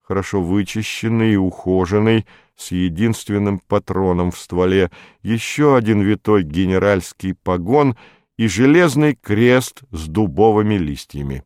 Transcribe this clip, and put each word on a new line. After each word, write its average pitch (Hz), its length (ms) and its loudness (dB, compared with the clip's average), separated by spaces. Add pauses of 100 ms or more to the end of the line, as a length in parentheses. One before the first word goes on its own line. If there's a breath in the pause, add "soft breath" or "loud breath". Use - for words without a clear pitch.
хорошо 98 400 -4
вычищенный 107 920 -2
и 104 40 2
ухоженный, 95 880 0 (300 soft breath)
с - 160 -14
единственным 101 880 -2
патроном 92 720 -2
в - 60 -14
стволе, 90 540 0 (300 loud breath)
ещё 135 540 0
один 107 260 2
витой 101 420 0
генеральский 92 920 -2
погон 110 640 0 (420 soft breath)
и 117 100 0
железный 143 680 2
крест 123 760 0
с 80 160 -10
дубовыми 104 680 2
листьями. 71 720 -6